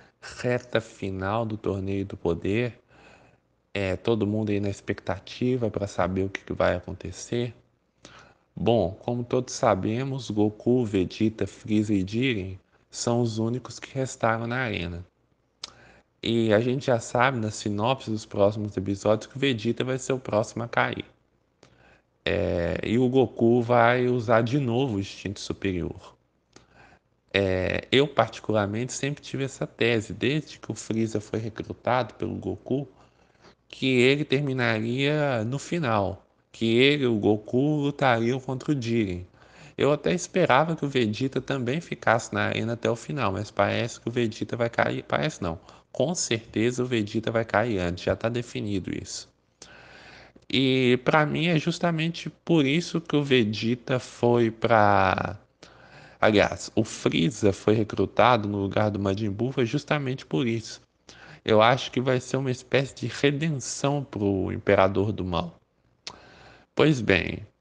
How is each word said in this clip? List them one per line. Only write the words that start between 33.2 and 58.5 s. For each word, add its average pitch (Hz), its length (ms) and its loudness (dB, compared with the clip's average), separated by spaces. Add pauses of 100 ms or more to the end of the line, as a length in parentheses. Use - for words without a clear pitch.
que - 200 -8
ele 131 400 4
terminaria 131 1160 0
no 127 140 -4
final, 110 680 -2 (260)
que - 140 -2
ele 135 380 4
e - 20 2
o 117 100 2
Goku 107 600 0
lutariam 135 640 0
contra 131 320 -6
o 139 100 -2
Jiren. 104 440 -2 (500)
Eu 131 140 2
até 147 220 0
esperava 165 640 2
que - 80 -6
o 143 40 -2
Vegeta 127 520 -2
também 135 400 -4
ficasse - 540 0
na 104 120 0
arena 107 280 -2
até 110 160 -2
o 117 60 -2
final, 127 360 -4
mas 101 180 -6
parece 107 480 0
que - 100 -10
o 120 40 -4
Vegeta 117 420 -4
vai 117 140 -2
cair, 117 360 0
parece 143 380 -4
não, 82 160 -4 (320)
com 143 240 -2
certeza 120 680 -2
o 127 40 -2
Vegeta 113 440 -2
vai 113 160 0
cair 107 320 0
antes, 90 260 -2
já 95 100 2
tá 113 140 -2
definido 117 680 -4
isso. - 360 -12 (1200)
E 131 540 4
pra 156 220 4
mim 147 220 0
é 170 100 2
justamente 165 720 -2
por 165 340 2
isso 160 380 0
que - 120 -4
o 147 80 4
Vegeta 123 760 2
foi 120 520 4
pra, 101 880 4 (800)
aliás, - 560 4
o 107 100 2
Freeza 143 680 0
foi 104 220 0
recrutado 104 720 2
no 104 80 -2